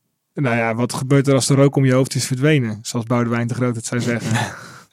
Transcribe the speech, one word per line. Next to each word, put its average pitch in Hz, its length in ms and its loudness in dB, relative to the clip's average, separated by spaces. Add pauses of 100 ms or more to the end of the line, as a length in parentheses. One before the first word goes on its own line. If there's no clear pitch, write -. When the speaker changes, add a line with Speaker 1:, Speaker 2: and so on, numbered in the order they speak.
(340)
Speaker 1:
nou 127 220 0
ja, 113 180 0
wat 120 180 -2
gebeurt 135 360 2
er 139 60 4
als 127 120 2
de 143 80 2
rook 135 220 4
om 139 80 4
je 131 80 4
hoofd 131 220 2
is 123 120 -2
verdwenen? 127 560 0
Zoals 117 240 -6
Boudewijn 120 400 0
de 117 80 -6
Groot 120 220 -2
het 113 100 -8
zou 123 140 -4
zeggen. 117 360 -2
Speaker 2:
<laughs> 110 260 -6 (300)